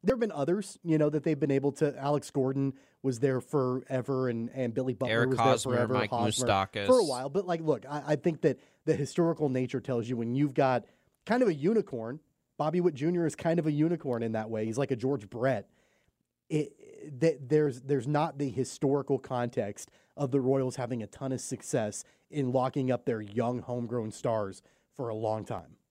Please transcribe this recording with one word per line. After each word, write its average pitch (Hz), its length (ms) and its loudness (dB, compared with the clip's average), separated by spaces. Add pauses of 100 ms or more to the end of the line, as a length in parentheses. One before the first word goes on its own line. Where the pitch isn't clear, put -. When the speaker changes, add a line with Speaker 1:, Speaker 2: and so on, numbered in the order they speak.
Speaker 1:
There 226 100 4
have 233 60 -2
been 226 120 -2
others, 160 520 -2
you 160 140 2
know, 151 100 4
that 147 160 -2
they've 151 160 0
been 147 100 2
able 139 220 2
to. 143 260 0
Alex 143 320 -2
Gordon 139 440 0 (280)
was 127 180 0
there 131 200 2
forever, 131 880 0
and, 117 260 -4
and 123 200 -2
Billy 127 180 -2
Butler 120 220 -2
Speaker 2:
Eric 120 160 4
Speaker 1:
was 127 100 0
Speaker 2:
Hosmer, 117 320 4
Speaker 1:
there 120 140 2
forever. 110 80 0
Speaker 2:
Mike 107 160 0
Speaker 1:
Hosmer 120 360 0
Speaker 2:
Moustakas. 101 400 2
Speaker 1:
for 254 120 6
a 214 60 4
while. 135 260 -2
But, 180 160 -2
like, 170 160 -2
look, 151 260 0
I, 147 200 -6
I 156 80 4
think 160 260 0
that 139 180 2 (240)
the 156 100 2
historical 151 540 0
nature 127 320 -2
tells 117 300 -2
you 123 80 -2
when 117 160 -2
you've 139 180 2
got 131 320 2 (400)
kind 247 180 2
of 233 60 4
a 170 60 2
unicorn. 143 680 -2 (380)
Bobby 156 240 2
Witt 175 120 4
Junior 170 300 0
is 151 100 0
kind 170 240 0
of 156 80 0
a 156 60 2
unicorn 147 500 0
in 113 100 -2
that 110 180 -2
way. 110 160 -2
He's 110 100 -4
like 139 140 0
a 131 60 0
George 120 340 -2
Brett. 120 400 -2 (800)
It, 147 680 -6
that 156 280 2
there's, 147 320 2
there's 135 260 -2
not 147 300 0
the 139 140 -2
historical 135 680 0
context 120 720 -4 (280)
of 143 140 -2
the 139 80 4
Royals 131 360 2
having 120 260 -6
a 104 40 -8
ton 131 260 -8
of 120 80 -4
success - 640 -4 (260)
in 135 220 -2
locking 127 380 0
up 120 160 0
their 113 160 -2
young 117 380 -2
homegrown 120 500 -6
stars 110 500 -4 (340)
for 127 140 -6
a 110 60 -4
long 110 320 -2
time. 90 300 -10 (140)